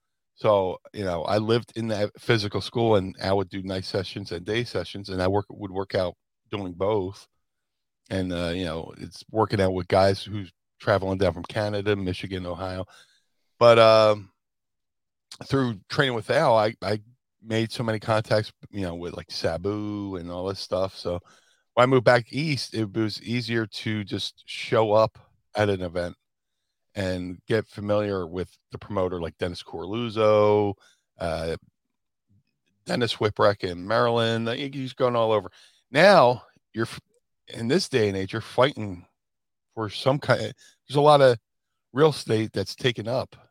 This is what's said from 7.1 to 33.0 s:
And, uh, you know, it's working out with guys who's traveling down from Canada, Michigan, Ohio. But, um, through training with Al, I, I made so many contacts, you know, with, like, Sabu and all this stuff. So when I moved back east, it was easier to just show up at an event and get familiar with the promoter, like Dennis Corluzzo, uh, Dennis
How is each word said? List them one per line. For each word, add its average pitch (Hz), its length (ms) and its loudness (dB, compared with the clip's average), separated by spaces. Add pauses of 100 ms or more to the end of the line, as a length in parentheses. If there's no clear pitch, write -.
And, 92 220 -4
uh, 85 220 -4
you 92 100 -6
know, 82 340 -8
it's - 340 -18
working 107 280 2
out 92 140 2
with 90 140 -6
guys 98 340 4
who's 98 300 -12 (260)
traveling 95 400 0
down 92 160 2
from 87 80 -12
Canada, 104 540 -2
Michigan, 92 500 -6
Ohio. 92 400 -8 (720)
But, 117 220 10
um, 107 500 6 (1120)
through 123 440 -2
training 135 260 0
with 110 160 -4
Al, 131 260 4
I, 110 260 2
I 104 180 -4 (420)
made 110 300 -2
so - 100 -8
many 113 160 -2
contacts, 110 540 -2 (180)
you 101 120 -8
know, 85 120 -6
with, 85 220 -10
like, 85 160 -14
Sabu 101 840 -6
and 85 140 -10
all 90 160 -8
this 98 140 -6
stuff. 95 360 -4
So 90 220 -6 (560)
when 120 80 6
I 123 40 6
moved 131 180 4
back 123 280 4
east, 143 420 -6
it 107 220 -4
was 110 260 -4
easier 117 440 -4
to 107 380 -6
just - 420 -10
show 110 460 0
up 110 260 2 (380)
at 104 120 2
an 95 140 -2
event 87 320 -6 (800)
and 92 520 -6
get 110 220 0
familiar 101 580 -4
with 87 300 -8 (160)
the 123 60 -12
promoter, 92 420 -4
like 80 180 -8
Dennis 90 240 -6
Corluzzo, 104 1120 2 (460)
uh, 82 360 -4 (1300)
Dennis 120 280 -2